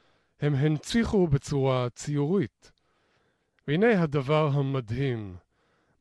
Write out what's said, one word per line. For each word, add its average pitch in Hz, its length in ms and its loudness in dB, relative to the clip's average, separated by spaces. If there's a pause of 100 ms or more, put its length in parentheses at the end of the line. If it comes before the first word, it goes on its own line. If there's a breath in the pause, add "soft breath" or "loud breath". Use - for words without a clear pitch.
(400)
הם 147 160 0
הנציחו 165 720 2
בצורה 135 600 0
ציורית. 147 840 -4 (960)
והנה 185 360 2
הדבר 151 500 0
המדהים, 123 840 -2 (640)